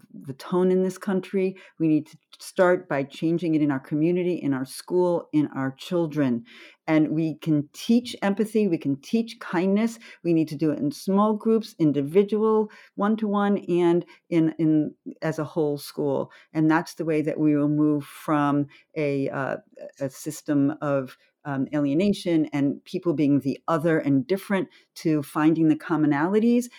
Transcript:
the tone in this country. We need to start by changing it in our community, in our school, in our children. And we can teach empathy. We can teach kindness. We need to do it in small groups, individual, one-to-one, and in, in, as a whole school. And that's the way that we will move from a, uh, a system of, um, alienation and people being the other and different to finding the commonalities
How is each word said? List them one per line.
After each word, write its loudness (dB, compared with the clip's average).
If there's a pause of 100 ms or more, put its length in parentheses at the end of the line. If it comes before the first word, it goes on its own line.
(140)
the -16
tone 0
in 2
this -4
country. -4 (240)
We 2
need 2
to -20 (220)
start 0
by -2
changing -2
it 2
in 2
our -2
community, 0
in -2
our -4
school, -2
in 2
our -4
children. -2 (420)
And 4
we -2
can 0
teach 0
empathy. 0
We 0
can -2
teach -4
kindness. -2 (240)
We 0
need 2
to -6
do 0
it -4
in -2
small 0
groups, -2
individual, 2 (240)
one-to-one, 0 (100)
and 2 (240)
in, 2
in, 2 (260)
as -4
a -2
whole -2
school. -4 (240)
And 4
that's 0
the -8
way 0
that -4
we 4
will 2
move 2
from -2 (280)
a, -2
uh, -4 (420)
a -6
system -2
of, -4 (260)
um, -4
alienation 2
and -2
people -4
being 2
the -4 (100)
other 2
and 2
different -2 (280)
to 0
finding 2
the 4
commonalities 2 (120)